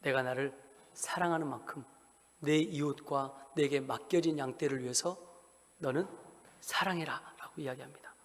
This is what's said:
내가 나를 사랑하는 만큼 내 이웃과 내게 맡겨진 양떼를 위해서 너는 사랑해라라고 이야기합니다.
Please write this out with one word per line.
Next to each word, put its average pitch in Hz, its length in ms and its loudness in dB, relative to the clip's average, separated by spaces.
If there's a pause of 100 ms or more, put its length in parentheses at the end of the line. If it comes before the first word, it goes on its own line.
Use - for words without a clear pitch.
내가 131 220 2
나를 127 300 0 (420)
사랑하는 170 520 0
만큼 131 380 -8 (560)
내 151 180 6
이웃과 143 960 0
내게 143 260 4
맡겨진 156 580 2
양떼를 135 440 0
위해서 131 340 0 (640)
너는 147 280 2 (540)
사랑해라라고 - 1000 -2
이야기합니다. 135 540 -8 (100)